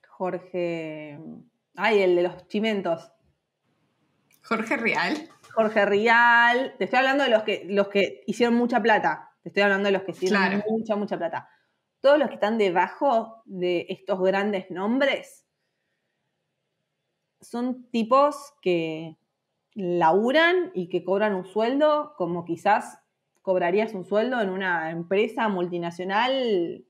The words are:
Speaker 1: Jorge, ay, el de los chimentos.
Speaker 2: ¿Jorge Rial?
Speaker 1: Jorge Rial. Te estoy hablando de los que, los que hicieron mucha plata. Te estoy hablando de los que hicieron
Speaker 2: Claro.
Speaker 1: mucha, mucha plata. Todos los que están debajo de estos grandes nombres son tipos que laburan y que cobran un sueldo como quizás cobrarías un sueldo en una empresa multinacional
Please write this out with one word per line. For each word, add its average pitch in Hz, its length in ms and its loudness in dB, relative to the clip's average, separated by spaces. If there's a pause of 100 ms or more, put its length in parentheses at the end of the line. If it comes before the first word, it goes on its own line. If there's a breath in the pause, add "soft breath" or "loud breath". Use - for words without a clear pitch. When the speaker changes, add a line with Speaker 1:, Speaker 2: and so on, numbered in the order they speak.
Speaker 1:
Jorge, 165 1080 -8 (560)
ay, 202 280 2
el 180 120 4
de 175 80 4
los 165 240 -4
chimentos. 202 680 -4 (1300)
Speaker 2:
¿Jorge 226 340 -4
Rial? 220 520 -2 (240)
Speaker 1:
Jorge 214 340 2
Rial. 233 920 4
Te 196 60 -2
estoy 247 160 0
hablando 269 240 2
de 254 60 0
los 214 120 4
que, 185 260 -4
los 202 200 0
que - 380 -2
hicieron 233 280 0
mucha 240 260 2
plata. 180 460 0 (160)
Te 175 60 -14
estoy 190 140 0
hablando 202 240 2
de 196 60 2
los 185 100 0
que - 100 -8
hicieron 190 260 0
Speaker 2:
Claro. 196 300 0
Speaker 1:
mucha, 220 280 -2
mucha 208 200 -4
plata. - 320 -8 (520 soft breath)
Todos 285 180 6
los 254 100 0
que - 60 -10
están 220 240 -2
debajo 202 880 0
de 180 420 -2
estos 185 320 -6
grandes 196 500 -2
nombres 226 760 -4 (1900)
son 254 500 -8
tipos 262 680 2
que 160 560 -2 (580)
laburan 220 1000 2
y 180 140 -6
que - 160 -4
cobran 202 300 0
un 180 120 -8
sueldo 294 720 0
como 170 260 -4
quizás 175 540 -2 (420)
cobrarías 190 540 0
un 180 100 -10
sueldo 233 380 0
en 190 80 -2
una 180 400 -2
empresa 196 580 -2
multinacional 185 1400 -2